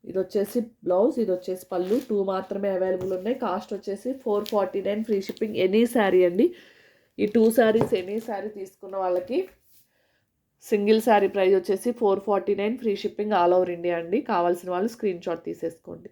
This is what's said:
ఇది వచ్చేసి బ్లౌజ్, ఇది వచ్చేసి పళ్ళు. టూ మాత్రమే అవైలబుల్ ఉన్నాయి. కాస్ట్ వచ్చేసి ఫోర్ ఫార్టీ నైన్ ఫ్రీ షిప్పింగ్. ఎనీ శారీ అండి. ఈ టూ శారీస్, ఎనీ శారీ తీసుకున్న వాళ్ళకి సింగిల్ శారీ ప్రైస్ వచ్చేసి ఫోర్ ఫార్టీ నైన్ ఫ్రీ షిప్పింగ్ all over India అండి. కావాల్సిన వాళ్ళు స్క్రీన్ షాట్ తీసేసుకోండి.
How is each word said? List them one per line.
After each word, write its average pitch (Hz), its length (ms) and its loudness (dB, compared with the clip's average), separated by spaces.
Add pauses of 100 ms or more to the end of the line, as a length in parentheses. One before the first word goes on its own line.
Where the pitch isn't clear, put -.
ఇది 185 140 -4
వచ్చేసి 202 360 -2 (280)
బ్లౌజ్, 202 360 2
ఇది 190 140 0
వచ్చేసి 185 360 -8
పళ్ళు. 185 240 0 (120)
టూ 208 100 0 (160)
మాత్రమే 196 420 -4
అవైలబుల్ 185 420 -2
ఉన్నాయి. 220 180 -2 (100)
కాస్ట్ 196 300 -4
వచ్చేసి 202 340 -8 (140)
ఫోర్ 208 280 -2
ఫార్టీ 202 340 0
నైన్ 214 220 -2
ఫ్రీ 208 180 2
షిప్పింగ్. 214 380 -6
ఎనీ 202 180 4 (140)
శారీ 190 320 4
అండి. 196 180 2 (760)
ఈ 208 120 0
టూ 226 80 6 (160)
శారీస్, 220 340 4 (100)
ఎనీ 196 140 -6 (120)
శారీ 202 200 -8 (120)
తీసుకున్న 196 440 -12
వాళ్ళకి 180 360 -2 (1300)
సింగిల్ 214 380 4
శారీ 202 260 6
ప్రైస్ 196 240 4
వచ్చేసి 196 320 -2 (100)
ఫోర్ 196 280 2
ఫార్టీ 202 320 0
నైన్ 214 200 -2
ఫ్రీ 226 120 -2 (100)
షిప్పింగ్ 208 380 -4
all 175 180 4
over 180 180 2
India 175 240 -2
అండి. 170 180 -2 (140)
కావాల్సిన 175 420 0
వాళ్ళు 196 200 -2
స్క్రీన్ 180 320 -4
షాట్ 165 220 -4
తీసేసుకోండి. 170 640 -10